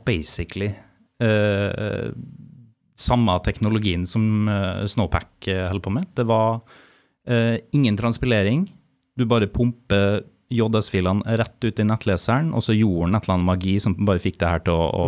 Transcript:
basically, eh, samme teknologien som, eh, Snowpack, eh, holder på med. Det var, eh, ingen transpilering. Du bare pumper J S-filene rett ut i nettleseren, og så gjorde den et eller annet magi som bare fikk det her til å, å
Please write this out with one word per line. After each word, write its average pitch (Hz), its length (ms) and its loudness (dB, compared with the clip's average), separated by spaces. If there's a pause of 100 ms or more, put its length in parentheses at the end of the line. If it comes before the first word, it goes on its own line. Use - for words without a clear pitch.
basically, 98 640 -4 (460)
eh, 104 880 0 (920)
samme 120 320 2 (100)
teknologien 104 640 0
som, 107 420 0
eh, 98 380 -2
Snowpack, - 640 -4
eh, 92 200 -2
holder 92 140 -4
på 95 100 -4
med. 143 140 -2 (100)
Det 123 100 -2
var, 113 360 0 (640)
eh, 117 300 2 (160)
ingen 123 240 2
transpilering. 117 720 0 (480)
Du 123 80 0
bare 113 220 2
pumper 101 760 0 (280)
J 113 240 2
S-filene 98 500 0
rett 113 380 -2
ut 110 160 -2
i 107 40 2
nettleseren, 110 720 0
og 117 80 0
så 110 160 0
gjorde 92 300 2
den 95 80 2
et 110 80 0
eller 92 160 0
annet 90 60 2 (120)
magi 95 220 0
som 98 160 0
bare 101 240 2
fikk 92 180 -2
det 85 120 0
her 85 100 0
til 85 140 0
å, 82 200 0
å 90 140 0